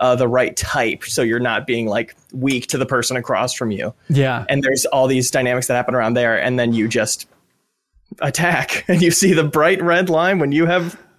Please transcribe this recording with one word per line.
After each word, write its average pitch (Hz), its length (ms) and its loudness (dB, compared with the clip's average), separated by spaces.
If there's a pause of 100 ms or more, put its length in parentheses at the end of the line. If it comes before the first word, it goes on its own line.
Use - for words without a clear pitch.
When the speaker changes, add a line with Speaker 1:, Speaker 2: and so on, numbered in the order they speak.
Speaker 1:
uh, 123 160 4
the 123 120 2
right 123 280 0
type, - 480 -2
so - 180 -2
you're 117 180 0
not 113 260 -2
being, 117 200 -2
like, 110 300 -4 (160)
weak 131 360 -2
to 143 100 -4
the 120 80 -2
person 127 300 -2
across 123 380 -2
from 117 160 -4
you. 101 240 -6 (140)
Speaker 2:
Yeah. 131 400 0
Speaker 1:
And 139 160 0
there's 131 220 0
all 135 200 2
these 131 240 0
dynamics 127 380 0
that 127 60 0
happen 123 200 -2
around 117 200 0
there, 117 260 2
and 123 180 0
then 120 140 2
you 110 160 0
just 113 380 -2 (920)
attack, 143 640 -2
<laughs> - 40 -6
and 175 140 4
you 170 80 4
see 180 220 4
the 160 120 2
bright 156 380 2
red 175 280 2
line 175 280 2
when 143 140 0
you 160 140 2
have 175 340 -2 (180)